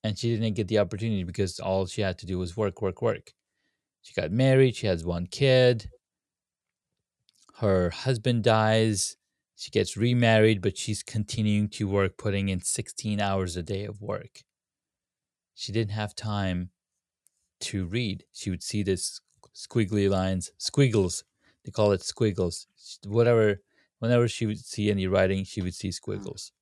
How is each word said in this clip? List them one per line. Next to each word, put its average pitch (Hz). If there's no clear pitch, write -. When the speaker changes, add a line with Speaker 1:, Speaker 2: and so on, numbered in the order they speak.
Speaker 1:
And 107
she 117
didn't 107
get 101
the 107
opportunity 101
because 90
all 95
she 104
had 95
to -
do 90
was 87
work, 104
work, 95
work. -
She -
got 82
married. 131
She 110
has 85
one 87
kid. 127
Her 92
husband 120
dies. 110
She -
gets 101
remarried, 110
but 101
she's -
continuing 104
to 104
work, 98
putting 98
in 90
sixteen 104
hours 95
a 87
day 98
of 104
work. -
She -
didn't 104
have 107
time 95
to 95
read. 104
She -
would 90
see 104
this -
squiggly 101
lines, 95
squiggles. 110
They -
call 104
it 90
squiggles. 92
Sh-, -
whatever, 113
whenever 120
she 113
would 107
see 104
any 95
writing, 95
she -
would 92
see 101
Speaker 2:
Mm. -
Speaker 1:
squiggles. -